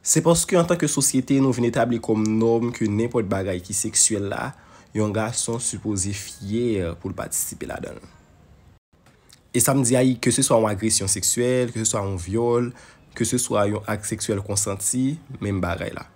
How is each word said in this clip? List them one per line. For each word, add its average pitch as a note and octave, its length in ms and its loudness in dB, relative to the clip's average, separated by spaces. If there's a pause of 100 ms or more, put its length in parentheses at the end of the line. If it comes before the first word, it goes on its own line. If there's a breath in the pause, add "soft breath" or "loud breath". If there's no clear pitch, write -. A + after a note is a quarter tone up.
se - 240 2
paske E3+ 320 4
antan E3+ 240 4
ke D3+ 80 2
sosyete C3+ 560 2
nou C3 80 4
vin A#2+ 160 2
etabli A#2+ 340 0
kòm G#2+ 220 2 (160)
nòm A#2 360 2
ke A2 120 0
nenpòt A2 400 0
bagay F#2+ 360 -2
ki G#2 120 -6
seksyèl - 560 0
la, A#2+ 140 -6 (500 loud breath)
yon G#2+ 160 2
gason A2+ 480 -2
sipoze G2+ 560 -4
fyè G2+ 840 -4
pou F#2+ 100 -6
l - 60 -10
patisipe - 500 -8
ladan - 320 -10
l, - 80 -20 (1400 soft breath)
e A#2+ 80 0
samdi C3 400 4
a - 20 6 (140)
ke A#2+ 160 0
se C#3 140 2
swa A#2 160 6
yon G#2+ 100 2
agresyon G2+ 400 0
seksyèl, B2 600 0
ke A2 100 -2
se - 80 0
swa G#2+ 160 -2
yon F#2+ 80 -4
vyòl, A#2+ 560 0 (420 loud breath)
ke A2+ 140 0
se B2+ 100 0
swa G#2 300 2
yon G#2 240 -4
ak G#2 160 -6
seksyèl G#2+ 380 -4
konsanti, B2+ 720 -2 (260)
menm G2+ 160 0
bagay F2 320 -4
la - 240 -14